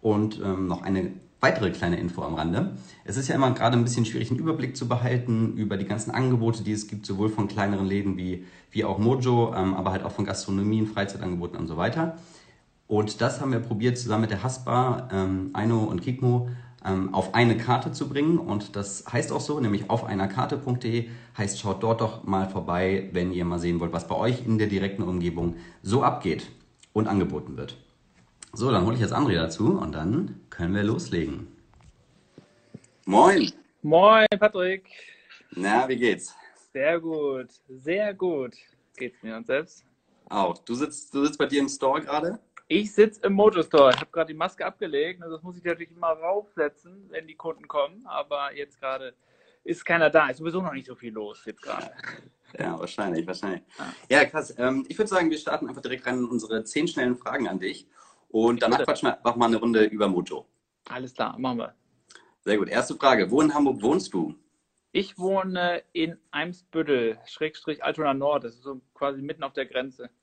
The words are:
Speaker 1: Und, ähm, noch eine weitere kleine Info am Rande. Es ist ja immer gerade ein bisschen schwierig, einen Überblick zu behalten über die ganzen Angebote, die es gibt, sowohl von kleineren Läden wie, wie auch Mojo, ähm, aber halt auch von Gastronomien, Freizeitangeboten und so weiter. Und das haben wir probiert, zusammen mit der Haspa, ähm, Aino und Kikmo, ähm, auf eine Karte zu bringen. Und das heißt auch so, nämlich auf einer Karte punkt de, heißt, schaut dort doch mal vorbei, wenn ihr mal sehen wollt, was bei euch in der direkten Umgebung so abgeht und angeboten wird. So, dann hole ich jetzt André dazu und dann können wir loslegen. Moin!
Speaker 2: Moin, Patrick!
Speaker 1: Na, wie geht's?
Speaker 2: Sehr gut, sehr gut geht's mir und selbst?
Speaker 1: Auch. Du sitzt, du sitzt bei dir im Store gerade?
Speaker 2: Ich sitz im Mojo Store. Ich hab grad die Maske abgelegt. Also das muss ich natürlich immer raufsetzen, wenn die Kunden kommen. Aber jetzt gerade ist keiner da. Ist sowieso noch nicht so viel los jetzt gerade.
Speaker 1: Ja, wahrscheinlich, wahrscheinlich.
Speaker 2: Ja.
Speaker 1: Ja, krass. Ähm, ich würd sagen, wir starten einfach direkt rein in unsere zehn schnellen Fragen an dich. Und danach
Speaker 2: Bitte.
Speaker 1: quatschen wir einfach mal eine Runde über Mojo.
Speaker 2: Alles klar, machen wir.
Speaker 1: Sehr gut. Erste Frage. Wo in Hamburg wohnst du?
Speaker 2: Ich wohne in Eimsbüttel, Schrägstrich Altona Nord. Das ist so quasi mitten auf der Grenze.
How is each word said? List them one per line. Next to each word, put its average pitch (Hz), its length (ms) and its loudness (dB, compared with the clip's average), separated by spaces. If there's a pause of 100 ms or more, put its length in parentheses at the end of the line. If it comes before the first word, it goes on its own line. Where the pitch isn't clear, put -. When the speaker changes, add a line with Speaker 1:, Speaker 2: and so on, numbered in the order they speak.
Speaker 1:
Und, 107 420 0
ähm, 95 240 -2
noch 87 140 -4
eine 95 320 -2 (260)
weitere - 320 2
kleine 85 260 0
Info 85 260 -4
am 76 120 -4
Rande. 85 420 -2 (280)
Es 98 100 -6
ist 131 140 -4
ja 135 60 0
immer 131 160 4
gerade 120 260 2
ein 117 80 4
bisschen 117 180 2
schwierig, - 280 -2
einen 123 60 0
Überblick 160 380 -2
zu 120 140 -6
behalten 120 680 0
über 104 220 -2
die 95 80 -4
ganzen 107 260 -4
Angebote, 117 500 2
die 104 120 -2
es 104 160 -6
gibt, 101 160 -10
sowohl 101 240 0
von 104 180 -2
kleineren 101 380 0
Läden 98 320 0
wie, 90 280 -6 (240)
wie - 140 -2
auch 95 140 -2
Mojo, 120 580 2
ähm, 95 180 0
aber 95 200 -2
halt 98 100 -4
auch - 80 -6
von 101 140 -4
Gastronomien, 101 600 -2
Freizeitangeboten 90 680 -6
und 82 100 -6
so 78 100 -6
weiter. 147 400 -2 (680)
Und 104 360 0
das - 180 0
haben 135 140 -2
wir 113 80 0
probiert, 117 360 0
zusammen 113 260 0
mit 110 80 0
der 98 120 -4
Haspa, 123 680 0
ähm, 95 440 -2
Aino 107 320 2
und - 160 -4
Kikmo, 123 480 2 (340)
ähm, 95 300 -2
auf - 200 -2
eine 117 220 6
Karte 127 380 0
zu - 160 -4
bringen. 151 300 2
Und 104 360 -4
das - 340 -8
heißt 113 220 -2
auch 73 80 -2
so, - 220 -4
nämlich 101 280 0
auf - 140 0
einer 98 240 -2
Karte 127 300 -2
punkt 123 260 -2
de, 117 240 -2 (300)
heißt, 101 200 -4
schaut 98 240 -4
dort 113 200 2
doch - 240 -4
mal 98 240 0
vorbei, 92 640 -2
wenn 90 180 0
ihr 87 140 -2
mal 87 140 -2
sehen 87 200 0
wollt, 85 140 -4
was 85 120 -4
bei 90 120 -4
euch 123 280 0
in 113 120 2
der 107 100 2
direkten 98 360 -2
Umgebung 85 520 -2 (260)
so 107 220 2
abgeht - 480 -2 (400)
und 107 160 0
angeboten 87 480 -2
wird. 67 220 -12 (800)
So, 113 140 0
dann 98 160 4
hole 113 80 2
ich 123 80 0
jetzt 95 140 0
André - 180 2
dazu 101 460 0
und - 140 -6
dann 104 460 -2 (120)
können 90 240 -2
wir 101 80 0
loslegen. 87 640 -2 (1600)
Moin! 135 460 6 (300)
Speaker 2:
Moin, 208 460 8 (120)
Patrick! 190 460 2 (680)
Speaker 1:
Na, 107 360 2
wie 131 100 0
geht's? 107 380 0 (360)
Speaker 2:
Sehr 151 280 0
gut, 147 480 -4 (200)
sehr 170 460 -4
gut 147 420 -4 (400)
geht's 123 280 -12
mir 113 120 -10
und 117 120 -12
selbst? 143 380 -4 (440)
Speaker 1:
Auch. 92 300 -2
Du 120 160 -6
sitzt, - 380 -8
du 139 120 0
sitzt 147 120 -2
bei 139 100 0
dir 139 140 2
im 135 60 0
Store 135 340 -2
gerade? 151 380 -4 (280)
Speaker 2:
Ich 202 260 0
sitz 214 240 6
im 196 160 0
Mojo 202 300 6
Store. 143 300 8
Ich - 60 2
hab - 120 -10
grad 160 180 -2
die 156 60 -10
Maske 165 300 -4
abgelegt. 175 560 -4
Also 165 140 -12
das 156 80 -16
muss 180 140 -14
ich 170 60 -20
natürlich 165 280 -4
immer 170 180 -2
raufsetzen, 180 1000 -4
wenn 160 180 -10
die 156 80 -20
Kunden - 320 -10
kommen. 175 380 -4
Aber 143 500 -6
jetzt 143 240 -12
gerade 131 340 -8 (500)
ist - 200 -6
keiner 165 260 4
da. 151 200 6
Ist 131 80 -6
sowieso 165 240 -4
noch 160 120 -6
nicht 135 140 -12
so 127 80 -16
viel 117 160 -14
los 107 340 -10
jetzt 107 160 -14
gerade. - 300 -10 (680)
Speaker 1:
Ja, 85 220 -6
wahrscheinlich, 87 480 -4
wahrscheinlich. 92 360 -6 (460)
Speaker 2:
Ja. 143 100 8
Speaker 1:
Ja, 139 60 8
krass. - 320 -6
Ähm, 131 300 0
ich - 100 -12
würd 214 120 0
sagen, 180 220 4
wir 151 80 -2
starten 151 280 -4
einfach 127 140 -10
direkt 127 240 -6
rein 127 140 -2
in 123 60 0
unsere 110 380 -4
zehn 151 240 0
schnellen 123 300 0
Fragen 117 300 -4
an 92 120 -4
dich. - 280 -8 (420)
Und 117 340 4
danach 120 160 4
Speaker 2:
Bitte. 135 100 2
Speaker 1:
quatschen 143 200 2
wir - 80 -2
einfach 120 180 0
mal 120 120 4
eine 113 100 4
Runde 113 260 4
über 104 240 2
Mojo. 85 400 -2 (420)
Speaker 2:
Alles 127 240 -12
klar, - 240 -6
machen 123 220 -4
wir. 113 160 -10 (640)
Speaker 1:
Sehr 107 160 2
gut. 95 120 0
Erste 117 260 -2
Frage. 110 340 6
Wo 135 120 4
in 151 120 4
Hamburg 131 300 2
wohnst 151 300 2
du? 80 200 -2 (580)
Speaker 2:
Ich - 280 -2
wohne 185 720 0
in 165 260 -4 (140)
Eimsbüttel, 147 920 -2
Schrägstrich - 580 -8
Altona 151 320 0
Nord. 139 280 0
Das 117 120 -10
ist 123 80 -20
so 135 180 -12 (140)
quasi 139 260 -4
mitten 147 220 -10
auf 139 100 -10
der 131 140 -4
Grenze. 127 420 -6 (140)